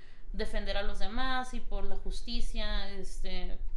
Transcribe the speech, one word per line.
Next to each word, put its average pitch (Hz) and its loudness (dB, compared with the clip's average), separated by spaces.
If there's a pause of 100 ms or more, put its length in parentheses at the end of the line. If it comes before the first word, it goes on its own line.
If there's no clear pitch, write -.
(320)
defender 202 -2
a 202 -2
los 208 2
demás 254 0
y 240 -2
por 196 0
la 196 6
justicia, 208 0
este, 185 0 (180)